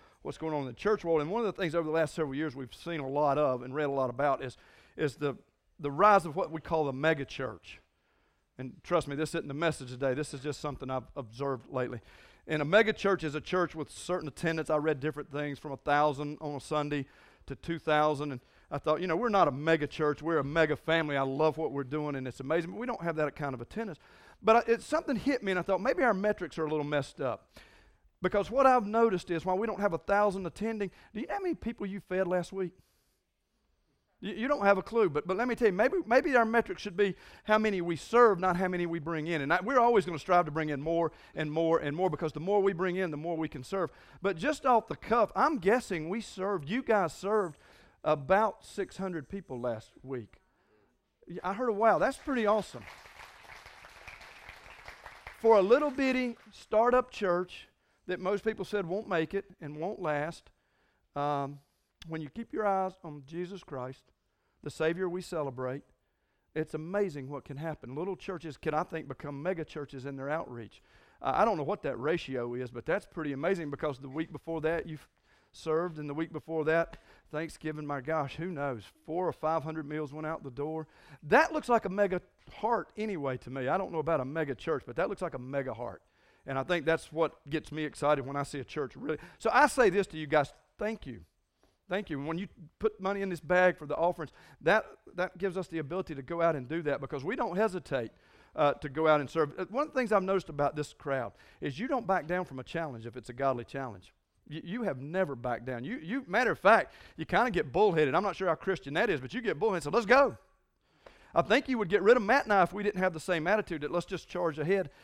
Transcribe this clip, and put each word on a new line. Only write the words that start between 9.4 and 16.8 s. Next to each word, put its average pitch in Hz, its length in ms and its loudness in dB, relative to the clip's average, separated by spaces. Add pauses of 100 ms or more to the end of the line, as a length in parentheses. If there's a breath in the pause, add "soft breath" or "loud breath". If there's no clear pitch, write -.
the 139 60 -6
message 143 360 -2
today. 127 260 -2
This 151 180 -6
is 139 60 -10
just 139 220 -8
something 135 280 -8
I've 127 260 -4
observed 127 540 -8
lately. 123 300 -4 (480 loud breath)
And 151 160 -2
a - 20 0
mega 208 260 6
church 196 320 0
is 147 120 -4
a 151 60 -6
church 175 340 -2
with 156 160 -8
certain 170 360 -4
attendance. 160 440 -2
I 151 60 4
read 151 220 0
different 147 320 -6
things 143 280 -6
from 143 140 -10
a 131 40 -8
thousand 147 640 0
on 147 140 -6
a 139 40 -8
Sunday 147 460 -2 (400 soft breath)